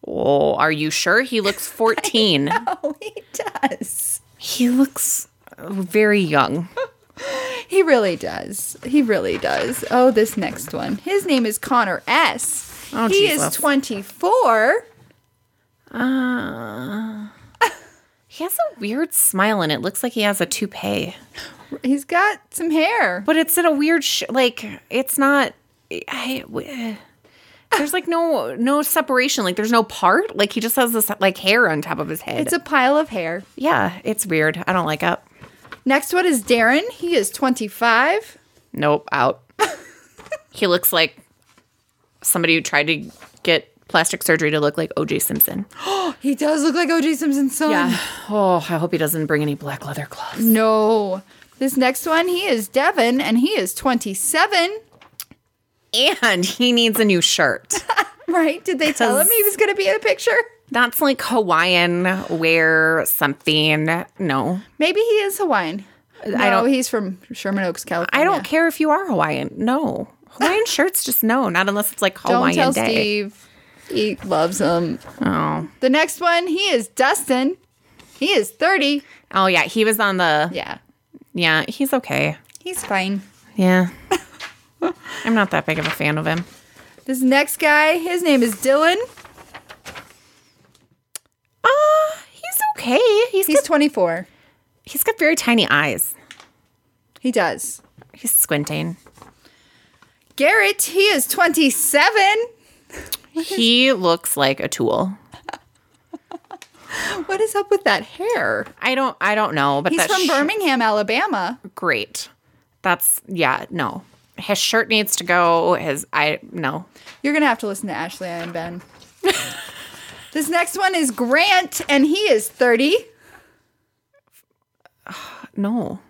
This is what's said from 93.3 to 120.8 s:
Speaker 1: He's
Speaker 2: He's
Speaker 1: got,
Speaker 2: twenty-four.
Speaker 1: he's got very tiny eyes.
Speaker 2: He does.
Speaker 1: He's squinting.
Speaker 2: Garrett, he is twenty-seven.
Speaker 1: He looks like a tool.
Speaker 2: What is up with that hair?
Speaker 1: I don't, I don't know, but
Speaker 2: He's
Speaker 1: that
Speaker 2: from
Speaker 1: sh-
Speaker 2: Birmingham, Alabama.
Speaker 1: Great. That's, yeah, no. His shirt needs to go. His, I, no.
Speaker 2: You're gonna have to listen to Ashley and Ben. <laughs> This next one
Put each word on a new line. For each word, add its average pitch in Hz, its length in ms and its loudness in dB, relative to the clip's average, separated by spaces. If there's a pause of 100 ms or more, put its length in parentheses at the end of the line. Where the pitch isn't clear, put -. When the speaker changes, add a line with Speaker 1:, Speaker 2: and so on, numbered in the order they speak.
Speaker 1:
He's 381 160 0
Speaker 2:
He's 302 100 2
Speaker 1:
got, 285 80 2
Speaker 2:
twenty-four. 196 640 0 (560)
Speaker 1:
he's - 200 -6
got 440 160 -2
very 320 160 4
tiny 233 340 2
eyes. 143 440 0 (1040)
Speaker 2:
He 254 120 -2
does. 175 500 -2 (320)
Speaker 1:
He's - 180 -8
squinting. 156 640 -2 (1400)
Speaker 2:
Garrett, 403 480 2
he 349 240 0
is 330 200 0
twenty-seven. 381 1160 2 (880)
Speaker 1:
He 262 600 2
looks 180 440 0
like 135 220 2
a - 80 -4
tool. 190 500 -2 (2000)
Speaker 2:
What 392 160 -2
is 440 140 0
up 403 160 -2
with 392 140 2
that 208 180 2
hair? 349 640 -2 (160)
Speaker 1:
I 254 140 0
don't, 262 260 -2
I 208 140 2
don't 214 200 0
know, 143 260 2
but 175 100 0
Speaker 2:
He's 185 140 0
Speaker 1:
that - 60 -2
Speaker 2:
from 370 100 2
Speaker 1:
sh- 339 60 0
Speaker 2:
Birmingham, 302 540 0
Alabama. 214 800 0 (160)
Speaker 1:
Great. 131 540 -4 (520)
That's, - 460 0
yeah, 165 420 0
no. 165 340 -6 (340)
His 202 200 -4
shirt 220 320 0
needs 214 280 0
to 180 60 -6
go. 170 520 2
His, 151 380 -4
I, 147 260 0 (120)
no. 156 340 -6 (360)
Speaker 2:
You're 285 120 -2
gonna 302 140 2
have 233 120 0
to 220 80 -6
listen 196 200 -8
to 180 60 -8
Ashley 175 340 -10
and 170 260 -10
Ben. 170 280 -10 (420)
<laughs> 370 80 0 (1000)
This 294 160 -2
next 349 300 0
one 381 160 0